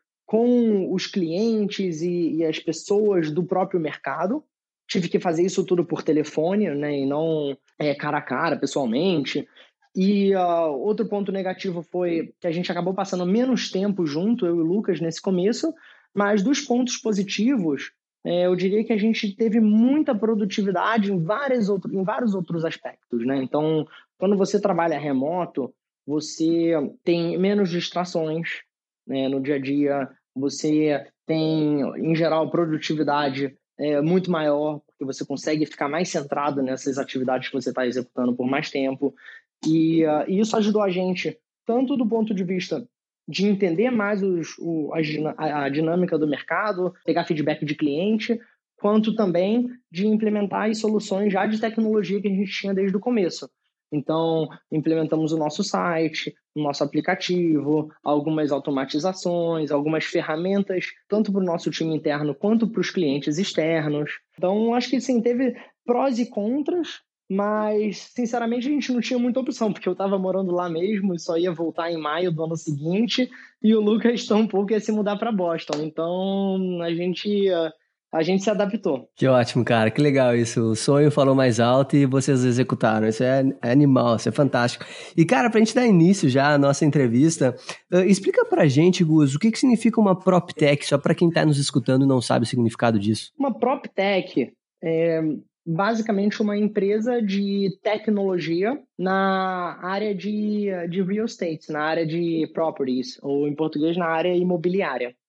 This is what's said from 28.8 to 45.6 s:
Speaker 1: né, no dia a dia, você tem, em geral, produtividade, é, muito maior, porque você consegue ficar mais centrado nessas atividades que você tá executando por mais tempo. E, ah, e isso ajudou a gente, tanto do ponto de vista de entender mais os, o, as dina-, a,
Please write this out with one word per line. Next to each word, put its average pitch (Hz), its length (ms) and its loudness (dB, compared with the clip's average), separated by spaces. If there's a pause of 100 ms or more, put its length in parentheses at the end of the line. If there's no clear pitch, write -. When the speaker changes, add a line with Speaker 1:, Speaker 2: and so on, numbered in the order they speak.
Speaker 1:
né, 135 220 -2
no 139 100 -2
dia 139 160 -2
a 139 40 -2
dia, 139 500 -2 (260)
você 151 720 0 (220)
tem, 156 540 0 (160)
em 160 180 0
geral, 160 340 0
produtividade, 147 1080 -2 (240)
é, 147 220 0
muito 175 280 2
maior, 151 560 0
porque - 200 -12
você 131 200 -6
consegue 151 400 -2
ficar 147 220 -4
mais 165 220 -2
centrado 143 520 -2
nessas 131 360 -4
atividades 131 500 -4
que - 80 -8
você 127 160 -4
tá 127 160 -2
executando 123 480 -2
por 127 100 -2
mais 139 240 -2
tempo. 135 440 -2 (520)
E, 160 380 2
ah, 151 240 2
e 190 120 0
isso 220 180 0
ajudou 214 240 2
a 202 80 2
gente, 180 480 -4 (280)
tanto 254 300 0
do 247 120 0
ponto 220 260 0
de 190 100 -2
vista 170 420 -4 (400)
de 175 200 -2
entender 196 460 2
mais 208 320 -2
os, 175 340 -2
o, 160 360 -6
as 160 120 -2
dina-, 151 320 -4
a, 147 280 -2